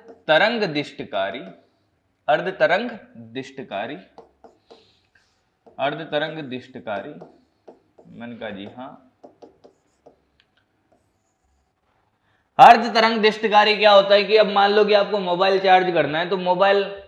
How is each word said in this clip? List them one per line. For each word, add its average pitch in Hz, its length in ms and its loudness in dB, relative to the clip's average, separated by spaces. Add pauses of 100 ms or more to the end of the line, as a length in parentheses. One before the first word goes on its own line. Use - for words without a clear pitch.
(280)
तरंग 208 360 0
दिष्टकारी, 131 760 -8 (840)
अर्ध 165 240 -2
तरंग 180 380 -2 (420)
दिष्टकारी, 131 640 -12 (1800)
अर्ध 147 240 -6
तरंग 156 440 -8
दिष्टकारी। 120 680 -14 (960)
मैंने 117 240 -18
कहा 110 160 -14
जी 98 260 -16
हाँ। 131 160 -18 (3750)
अर्ध 214 360 8
तरंग 226 260 0
दिष्टकारी 208 560 2
क्या 208 160 4
होता 196 220 4
है 202 100 2
कि 208 140 0
अब 202 140 2
मान 202 200 2
लो 214 120 4
कि 202 120 0
आपको 202 240 0
मोबाइल 185 400 -2
चार्ज 185 340 2
करना 151 240 -2
है, 175 100 -6
तो 190 100 -4
मोबाइल 190 520 0 (180)